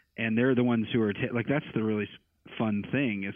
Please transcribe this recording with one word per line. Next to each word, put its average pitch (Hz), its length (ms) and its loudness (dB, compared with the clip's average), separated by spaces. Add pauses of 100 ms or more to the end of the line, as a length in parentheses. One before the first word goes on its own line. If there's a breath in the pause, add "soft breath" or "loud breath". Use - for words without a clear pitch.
(180)
And 113 180 0
they're 127 180 4
the 120 80 4
ones 117 300 2
who 117 80 2
are, 104 140 2
ta-, - 180 -4
like, 117 160 -2
that's 143 160 0 (100)
the 113 80 0
really 107 220 0
s-, - 540 -16
fun 104 340 0
thing 113 320 -2
is 101 120 -8